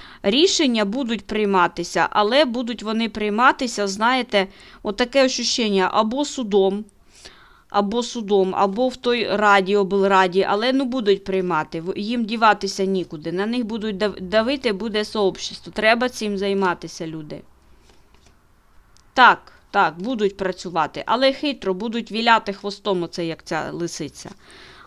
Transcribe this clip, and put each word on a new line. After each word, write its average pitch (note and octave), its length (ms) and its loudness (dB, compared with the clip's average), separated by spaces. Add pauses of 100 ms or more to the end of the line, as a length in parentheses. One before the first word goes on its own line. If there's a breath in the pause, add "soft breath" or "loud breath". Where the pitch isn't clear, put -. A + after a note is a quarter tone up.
(240 loud breath)
Рішення B3 640 2
будуть A3+ 420 -4
прийматися, F#3 840 0
але A#3 340 4
будуть A#3+ 380 -6
вони A3 260 -2
прийматися, G#3+ 800 0
знаєте, G#3+ 600 0 (360 loud breath)
отаке A#3+ 420 2
ощущення, A3+ 680 0
або A3+ 320 2
судом, G3+ 600 0 (840 loud breath)
або G#3 340 0
судом, G3+ 520 0
або G3+ 320 0
в B3+ 80 -4
той A#3+ 400 -2
раді, G3+ 400 4
облраді, F#3+ 720 4
але, A3+ 240 0
ну, C4+ 120 0
будуть G#3 380 0
приймати, F3+ 580 -2
в-, F3 160 -6
їм A3+ 280 -4
діватися G3+ 600 2
нікуди, E3 460 -4
на F#3 140 -2
них A#3+ 200 -4
будуть G#3+ 320 -6
дав-, F#3+ 240 -2
давити A3 520 0
буде G#3 320 -2
сообщество, F#3+ 680 -4
треба A3+ 380 2
цим G#3 280 -4
займатися, F#3 720 -2
люди. D#3 340 -12 (1700 soft breath)
Так, A3+ 400 6 (180)
так, E3+ 280 2
будуть G#3 380 -2
працювати, F3 680 -4
але C4+ 280 2
хитро C4+ 400 -2
будуть A3 380 -6
віляти A3 420 2
хвостом, G3 500 -4
оце E3+ 220 -6
як D#3+ 180 -8
ця C#3+ 280 -6
лисиця. D#3+ 580 -10 (580 loud breath)